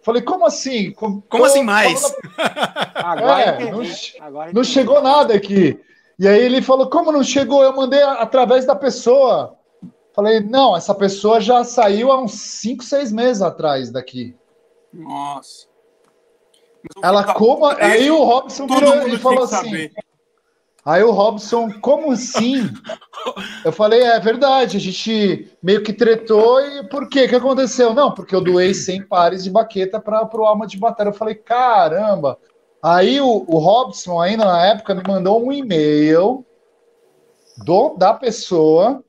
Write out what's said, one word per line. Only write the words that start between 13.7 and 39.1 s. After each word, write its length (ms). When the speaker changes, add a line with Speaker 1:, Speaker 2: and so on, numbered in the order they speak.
Speaker 1:
daqui." 420
Speaker 4:
Nossa. 760
Mas 80
o 20
Speaker 1:
Ela 180
Speaker 4:
filho 100
da 60
Speaker 1:
como 300
Speaker 4:
puta 160
Speaker 1:
aí 140
Speaker 4:
desse, 120
Speaker 1:
o 120
Robson 440
Speaker 4:
todo 120
Speaker 1:
virou 180
Speaker 4:
mundo 180
Speaker 1:
e 20
falou 220
Speaker 4:
tem 80
que 80
Speaker 1:
assim. 100
Speaker 4:
saber. 260
Speaker 1:
Aí 180
o 80
Robson, 600
"Como 300
assim?" 580
Eu 60
falei, 320
"É 160
verdade, 580
a 20
gente 720
meio 200
que 100
tretou 680
e 260
por 220
quê? 160
O 40
que 60
aconteceu?" 580
"Não, 200
porque 220
eu 60
doei 320
cem 280
pares 420
de 60
baqueta 500
pra, 260
pro 200
Alma 220
de 100
Batera." 320
Eu 40
falei, 220
"Caramba." 1000
Aí 360
o, 280
o 100
Robson, 640
ainda 240
na 220
época, 260
me 140
mandou 360
um 80
e-mail 920
do, 400
da 160
pessoa 960